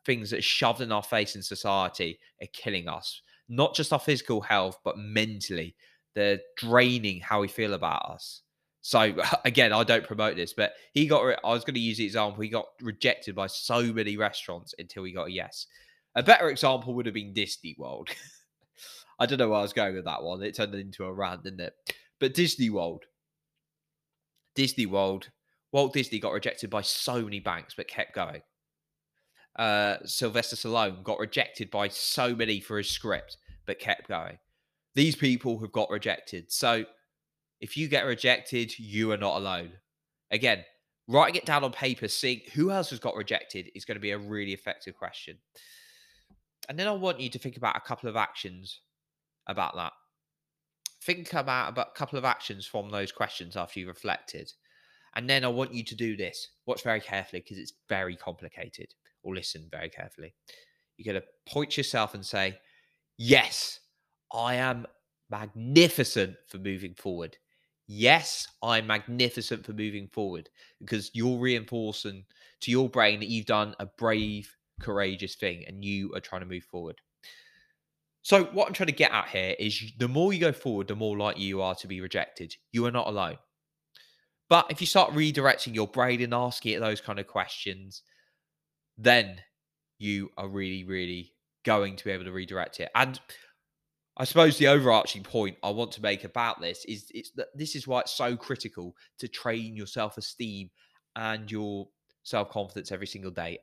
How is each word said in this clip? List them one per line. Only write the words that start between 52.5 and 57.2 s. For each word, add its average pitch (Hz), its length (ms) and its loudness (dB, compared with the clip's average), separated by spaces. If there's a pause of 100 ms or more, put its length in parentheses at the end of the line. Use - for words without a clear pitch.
from 101 240 -6
those 101 220 -4
questions 95 460 -6
after 90 240 -8
you've 90 80 -10
reflected. - 640 -6 (600)
And 120 140 -2
then 135 160 4
I - 20 2
want 123 260 -2
you 120 100 -6
to 113 120 -14
do 110 220 -2
this. 92 320 -8 (160)
Watch - 180 -4
very 110 160 0
carefully 95 420 -6